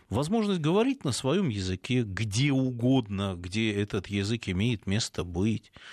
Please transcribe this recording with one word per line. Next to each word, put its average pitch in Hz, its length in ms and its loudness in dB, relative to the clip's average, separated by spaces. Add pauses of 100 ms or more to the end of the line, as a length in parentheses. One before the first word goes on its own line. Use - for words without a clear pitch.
(100)
возможность 185 500 0
говорить 208 440 2
на 131 80 0
своем 160 360 0
языке 101 540 0
где 110 500 0
угодно, 120 840 2
где 101 380 -2
этот 101 340 -2
язык 101 400 -2
имеет 101 380 0
место 95 380 -2
быть, 90 480 -2 (200)